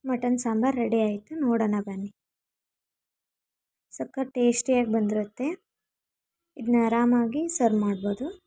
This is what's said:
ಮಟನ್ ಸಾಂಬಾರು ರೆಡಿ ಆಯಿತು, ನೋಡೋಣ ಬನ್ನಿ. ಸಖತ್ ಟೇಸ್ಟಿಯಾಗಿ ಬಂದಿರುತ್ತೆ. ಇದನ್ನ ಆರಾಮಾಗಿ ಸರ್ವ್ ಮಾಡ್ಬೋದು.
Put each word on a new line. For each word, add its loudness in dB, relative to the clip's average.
ಮಟನ್ 0
ಸಾಂಬಾರು 0
ರೆಡಿ 0
ಆಯಿತು, -2
ನೋಡೋಣ 0
ಬನ್ನಿ. -8
ಸಖತ್ -8
ಟೇಸ್ಟಿಯಾಗಿ 2
ಬಂದಿರುತ್ತೆ. -2
ಇದನ್ನ 2
ಆರಾಮಾಗಿ 2
ಸರ್ವ್ 2
ಮಾಡ್ಬೋದು. -2